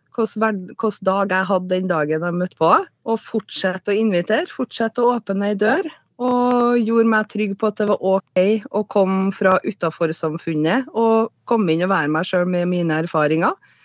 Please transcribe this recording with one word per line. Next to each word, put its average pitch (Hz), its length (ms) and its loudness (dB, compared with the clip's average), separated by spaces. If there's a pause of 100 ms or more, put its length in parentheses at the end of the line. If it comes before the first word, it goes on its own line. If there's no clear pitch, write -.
(140)
hvordan 220 300 -4
verd-, 196 320 -4
hvordan - 280 -4
dag 196 260 0
jeg 185 160 0
hadde 185 240 0
den 185 180 0
dagen 156 340 0
jeg 175 120 -4
møtte 180 240 -4
på, 208 280 4 (200)
og 226 140 -2
fortsette - 680 -6
å 202 100 0
invitere, 214 480 0
fortsette - 560 -6
å 240 160 2
åpne 202 300 -4
ei 208 80 0
dør, 262 340 0 (320)
og 247 560 2
gjorde 226 320 2
meg 214 220 0
trygg 202 280 -2
på 214 120 0
at - 100 -6
det 208 80 0
var - 160 0
OK 196 600 2 (120)
å 214 140 0
komme 190 440 2
fra 190 300 2
utenfor 165 480 -4
samfunnet 165 800 -2
og 226 380 2 (180)
komme 208 240 2
inn 170 140 0
og 196 60 2
være 151 200 0
meg 156 160 -2
selv 180 240 0
med 175 160 0
mine 170 340 0
erfaringer, 160 500 0 (320)